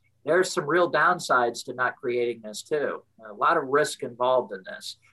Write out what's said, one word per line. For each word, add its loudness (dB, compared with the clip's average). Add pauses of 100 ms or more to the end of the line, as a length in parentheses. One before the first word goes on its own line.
(240)
there's 2
some -2
real 2
downsides 2
to -10
not -2
creating -2
this -12
too. -4 (260)
A -16
lot 2
of -2
risk 2
involved 0
in -10
this. -14 (160)